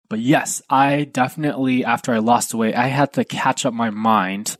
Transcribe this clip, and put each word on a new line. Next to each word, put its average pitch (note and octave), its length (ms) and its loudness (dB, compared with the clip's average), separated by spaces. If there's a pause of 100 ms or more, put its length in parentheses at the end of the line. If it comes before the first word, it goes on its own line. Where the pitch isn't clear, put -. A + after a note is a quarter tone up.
But A2 100 -6
yes, B2+ 500 0
I C#3 360 2
definitely, C3 800 -2
after A#2 280 -2
I A2+ 40 2
lost A2+ 360 2
weight, A2 220 0
I A#2+ 120 2
had C3+ 260 0
to B2+ 100 0
catch - 420 -2
up B2 80 -2
my A#2 180 -2
mind. G#2 680 0